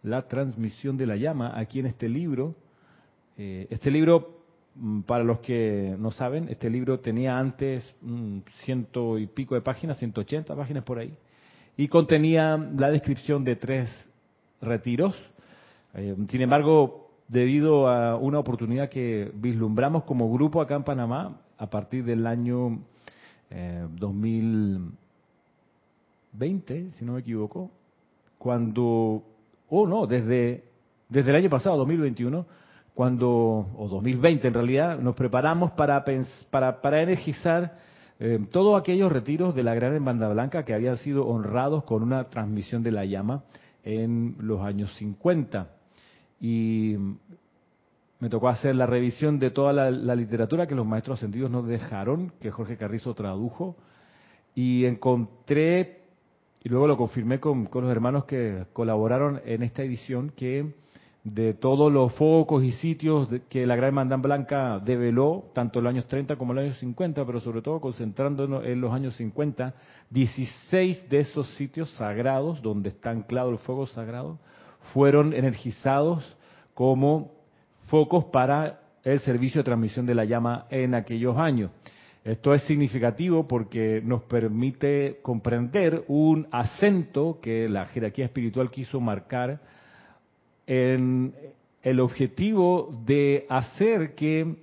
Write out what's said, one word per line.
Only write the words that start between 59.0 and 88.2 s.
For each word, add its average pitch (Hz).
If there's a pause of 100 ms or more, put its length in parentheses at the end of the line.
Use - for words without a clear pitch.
en 113
esta 120
edición, 131
que 139 (500)
de 107
todos 139
los 127
focos 156
y 127
sitios 156
de, 123
que 127
la 123
Gran 127
Hermandad 135
Blanca 135
develó, 123
tanto 120
en 117
los 123
años 127
treinta 139
como 120
en -
los 139
años 135
cincuenta, 143
pero 120
sobre 113
todo 156
concentrándonos 135
en 123
los 120
años 127
cincuenta, 131 (340)
dieciséis 135
de 139
esos 143
sitios 143
sagrados, 131
donde 104
está -
anclado 120
el 113
fuego 131
sagrado, 123 (540)
fueron 143
energizados 135 (480)
como 135 (520)
focos 156
para 139 (220)
el 135
servicio 131
de 127
transmisión 117
de 123
la 110
llama 117
en 127
aquellos 117
años. 131 (560)
Esto 113
es 139
significativo 143
porque 110
nos 117
permite 131
comprender 127
un 156
acento 160
que 113
la 98
jerarquía 117